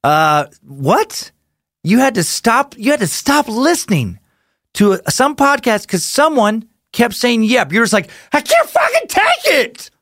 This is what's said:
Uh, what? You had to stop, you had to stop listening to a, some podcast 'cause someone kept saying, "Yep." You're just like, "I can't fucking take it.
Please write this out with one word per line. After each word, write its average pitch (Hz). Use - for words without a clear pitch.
Uh, 151
what? 139
You 208
had 262
to 170
stop, 240
you 214
had 294
to 180
stop -
listening 214
to 202
a, 180
some 277
podcast 277
'cause 175
someone 226
kept 240
saying, 233
"Yep." 220
You're 220
just 214
like, 202
"I 294
can't 622
fucking 640
take 453
it. -